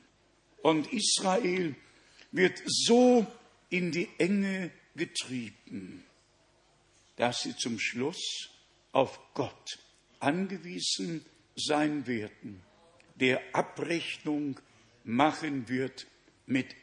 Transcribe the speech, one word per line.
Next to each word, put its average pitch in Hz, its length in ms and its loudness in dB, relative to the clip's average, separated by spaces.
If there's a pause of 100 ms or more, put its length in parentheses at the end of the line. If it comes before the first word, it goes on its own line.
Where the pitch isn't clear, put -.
(640)
Und 156 300 2
Israel 185 840 0 (580)
wird 180 340 2
so 247 600 6 (440)
in 175 220 0
die 165 160 -2 (100)
Enge 190 520 2 (240)
getrieben, 107 1120 -8 (1120)
dass 120 260 0
sie 123 140 -8
zum 117 220 -4
Schluss - 720 -4 (420)
auf - 260 2 (140)
Gott - 460 -8 (420)
angewiesen 175 1040 -2 (300)
sein 147 520 0
werden, 107 560 -6 (520)
der 127 280 4 (120)
Abrechnung 147 1080 -2 (440)
machen 139 640 0
wird 127 380 -4 (400)
mit 131 360 -2